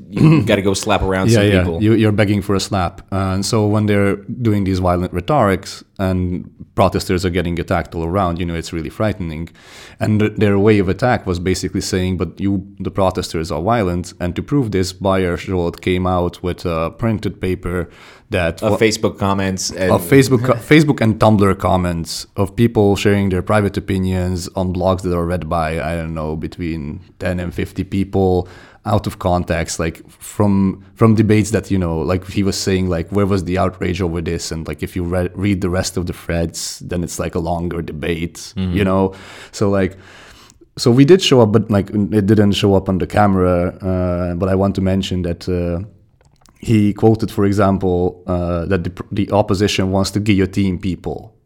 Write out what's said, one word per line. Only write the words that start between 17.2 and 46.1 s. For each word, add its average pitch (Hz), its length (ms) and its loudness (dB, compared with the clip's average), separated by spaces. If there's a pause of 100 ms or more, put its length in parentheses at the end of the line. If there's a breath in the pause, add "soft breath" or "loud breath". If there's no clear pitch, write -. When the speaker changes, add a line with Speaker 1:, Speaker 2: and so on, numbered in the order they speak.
Speaker 2:
paper 90 480 -4 (420 loud breath)
that 87 320 -2
Speaker 1:
Of 110 80 0
Speaker 2:
wa- 104 60 0
Speaker 1:
Facebook 107 420 0
comments 98 520 -2
and 92 200 -2
Speaker 2:
of 98 100 4
Facebook 131 440 4
co-, 127 80 2
Speaker 1:
<laughs> 117 200 0
Speaker 2:
Facebook 151 280 4
and 110 180 2
Tumblr 101 400 4
comments 87 640 -2 (100)
of 98 200 -2
people 113 400 4
sharing 101 340 2
their 92 140 0
private 104 340 0
opinions 92 800 -2
on 92 180 -2
blogs 90 300 0
that 90 120 -2
are 85 100 0
read 85 220 -4
by, 80 320 -2
I 80 160 -4
don't 82 200 -6
know, 78 200 -4
between 80 640 -8 (180)
ten 92 200 -4
and 87 140 -8
fifty - 300 -6
people 95 640 0 (380 loud breath)
out 104 220 -2
of 104 100 -8
context, 87 640 -2
like, 82 300 -6
from, 98 760 -2 (120)
from 113 200 4
debates 107 360 2
that, 98 200 -2
you 98 60 2
know, 82 240 -2
like, 90 260 -2
he 101 160 -4
was 95 140 0
saying, 92 320 0
like, 82 240 -2
"Where 101 120 2
was 95 200 -2
the 90 120 -2
outrage 92 440 -2
over 85 200 -2
this?" 85 300 -6
And, 80 160 -6
like, 82 160 -8
if 87 100 -8
you 92 120 -4
re-, 90 300 -2
read 95 260 0
the 92 80 -2
rest 90 260 -2
of 90 100 -2
the 85 60 -6
threads, - 680 -6
then 90 220 -6
it's, 80 160 -6
like, 82 160 -6
a 92 60 -4
longer 85 420 -4
debate, 82 760 -8
Speaker 1:
Mm-hmm. 92 200 -2
Speaker 2:
you 101 60 2
know? 95 300 2 (400 loud breath)
So, 104 160 0
like, 95 260 0 (800 loud breath)
so - 140 2
we 135 140 8
did 185 160 8
show 131 180 4
up, 107 140 6
but, 107 180 2
like, 98 200 2
it 104 340 0
didn't 104 300 6
show 98 200 4
up 95 140 0
on 95 80 2
the 87 100 -2
camera. 92 600 2 (140)
Uh, 90 540 -2
but 92 140 -2
I 95 60 2
want 98 200 2
to 95 60 -2
mention 95 400 0
that, 87 260 -6
uh, 87 380 -2 (720)